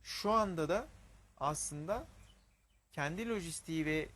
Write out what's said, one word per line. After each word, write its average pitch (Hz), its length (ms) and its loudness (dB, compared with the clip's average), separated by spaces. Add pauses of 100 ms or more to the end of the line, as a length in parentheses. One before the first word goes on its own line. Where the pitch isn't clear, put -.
Şu - 280 -2
anda 190 380 2
da 226 180 2 (500)
aslında 151 720 -2 (840)
kendi 170 380 0
lojistiği 170 560 0
ve 156 300 2